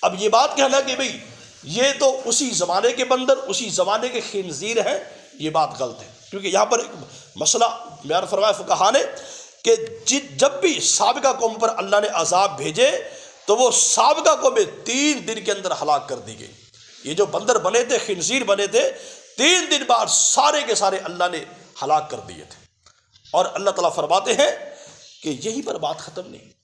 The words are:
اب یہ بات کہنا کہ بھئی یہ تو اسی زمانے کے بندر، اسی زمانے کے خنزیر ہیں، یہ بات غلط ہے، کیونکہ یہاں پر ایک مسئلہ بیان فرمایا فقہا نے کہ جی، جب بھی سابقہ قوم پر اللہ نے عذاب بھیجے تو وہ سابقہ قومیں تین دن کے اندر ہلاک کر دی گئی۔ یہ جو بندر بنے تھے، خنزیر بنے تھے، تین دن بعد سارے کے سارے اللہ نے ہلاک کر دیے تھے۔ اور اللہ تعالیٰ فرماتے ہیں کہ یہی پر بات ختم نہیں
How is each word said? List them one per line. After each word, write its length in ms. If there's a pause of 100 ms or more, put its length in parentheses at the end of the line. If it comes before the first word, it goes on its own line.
اب 200
یہ 80
بات 260
کہنا 260
کہ 140
بھئی 220 (460)
یہ 360
تو 260
اسی 240
زمانے 420
کے 140
بندر، 320 (100)
اسی 220
زمانے 400
کے 120 (100)
خنزیر 560
ہیں، 120 (400)
یہ 100
بات 300
غلط 220
ہے، 80 (200)
کیونکہ 180
یہاں 180
پر 140
ایک 120 (440)
مسئلہ 300 (400)
بیان 240
فرمایا 220
فقہا 400
نے 80 (640)
کہ 120 (300)
جی، 140 (160)
جب 160
بھی 280
سابقہ 600
قوم 140
پر 240
اللہ 240
نے 120
عذاب 440
بھیجے 320 (560)
تو 100
وہ 160
سابقہ 720
قومیں 220 (200)
تین 440
دن 160
کے 80
اندر 200 (100)
ہلاک 280
کر 100
دی 200
گئی۔ 120 (520)
یہ 100
جو 120
بندر 320
بنے 260
تھے، 140
خنزیر 460
بنے 240
تھے، 220 (480)
تین 340
دن 160
بعد 220
سارے 520
کے 140
سارے 280
اللہ 280
نے 120 (400)
ہلاک 280
کر 160
دیے 160
تھے۔ 180 (680)
اور 220
اللہ 160
تعالیٰ 260
فرماتے 380
ہیں 180 (720)
کہ 60 (140)
یہی 180
پر 160
بات 220
ختم 300
نہیں 200 (140)